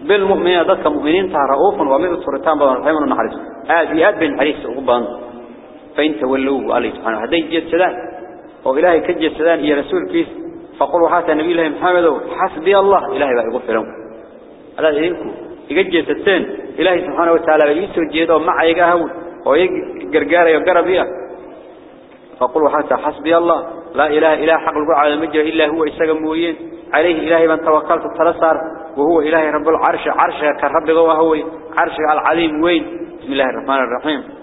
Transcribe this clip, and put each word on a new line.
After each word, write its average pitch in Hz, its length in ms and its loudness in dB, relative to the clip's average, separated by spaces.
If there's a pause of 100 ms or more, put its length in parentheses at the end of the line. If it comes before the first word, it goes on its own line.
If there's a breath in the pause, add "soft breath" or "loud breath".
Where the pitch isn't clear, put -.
بالمؤمنين 190 540 2
ذاتك 185 240 2
مؤمنين 151 460 0
ترؤوف 139 480 2
ومن 147 340 0
السرطان 151 440 -2
بدن 143 140 4
رحمن 147 320 0
النحرس 113 360 -2 (300)
آد 156 260 2
يأد 185 220 4
بن 147 200 -2
حريص 143 280 -2
وقبان 123 380 -2 (920)
فإن 151 240 0
تولوا 131 540 -2
عليه 117 160 0
سبحانه 110 340 -6
هذا 127 100 -2
يجد 165 360 -4
سلام 170 220 2 (720)
وإلهي 160 360 2
كجد 160 380 -2
سلام 160 220 2
يا 147 160 0
رسول 160 360 -2
كيس 165 140 0 (520)
فقولوا 156 300 2
حتى 170 260 2
نبي 156 180 0
الله 165 160 0
محمد 160 520 2 (200)
حسبي 185 380 2
الله 190 380 2
إلهي 139 180 0
بقى 120 180 0
يغفر 120 200 -4
لهم 110 140 -2 (920)
هذا 156 100 2
إذنكم 160 460 -2 (360)
يجد 165 500 0
ستين 170 360 0 (220)
إلهي 170 280 2
سبحانه 170 260 0
وتعالى 156 500 2
يسوع 180 300 -2
جيده 160 260 2
مع 160 260 0
يجاهه 170 460 2 (360)
ويجرجار 170 1000 0
يجرب 170 580 2 (1300)
فقولوا 147 280 2
حتى 147 260 0
حسبي 147 420 0
الله 170 300 2 (280)
لا 139 120 2
إله 156 280 4
إلا 156 240 2
حق 160 140 -2
القرآن 151 260 2
على 147 160 4
المجرى 151 360 0
إلا 160 160 2
هو 156 180 0
إستجمعين 160 720 -2 (360)
عليه 160 260 2 (100)
إلهي 165 200 6
من 160 160 0
توكلت 160 400 2
التلسار 160 520 2 (400)
وهو 156 240 4
إلهي 156 300 2
رب 151 180 0
العرش 156 400 0
عرش 143 320 0 (200)
كرب 151 300 0
هو 160 440 4 (460)
عرش 165 160 -2 (160)
العليم 156 500 0
وين 170 240 2 (340)
بسم - 120 -10
الله 135 120 0
الرحمن 127 400 -2
الرحيم 123 400 -4 (180)